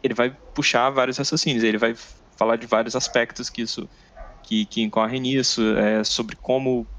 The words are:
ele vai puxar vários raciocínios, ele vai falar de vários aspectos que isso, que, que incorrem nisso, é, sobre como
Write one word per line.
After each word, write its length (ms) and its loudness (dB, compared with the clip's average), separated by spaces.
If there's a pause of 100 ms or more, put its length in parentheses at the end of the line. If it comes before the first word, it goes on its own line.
ele 120 2
vai 200 2 (180)
puxar 360 2
vários 280 0
raciocínios, 460 0
ele 140 4
vai 180 0 (400)
falar 200 2
de 100 -8
vários 300 0
aspectos 560 -2
que 100 -8
isso, 260 -6 (540)
que, 240 0
que 160 -4
incorrem 400 0
nisso, 400 0 (160)
é, 260 2
sobre 320 -4
como 520 -2 (120)